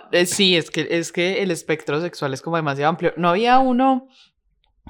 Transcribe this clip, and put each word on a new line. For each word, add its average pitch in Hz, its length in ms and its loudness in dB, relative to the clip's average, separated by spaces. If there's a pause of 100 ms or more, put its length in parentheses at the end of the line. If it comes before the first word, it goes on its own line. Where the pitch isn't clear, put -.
(120)
eh, 180 140 2
sí, 185 300 2
es 156 140 -2
que, 156 200 -4
es 165 220 -2
que 190 300 -2
el 190 80 -2
espectro 156 500 -4
sexual 165 340 -6
es 135 80 -10
como 165 140 -4
demasiado 147 340 -2
amplio. 170 260 -2
No 170 140 2
había 233 280 4
uno 262 500 2 (800)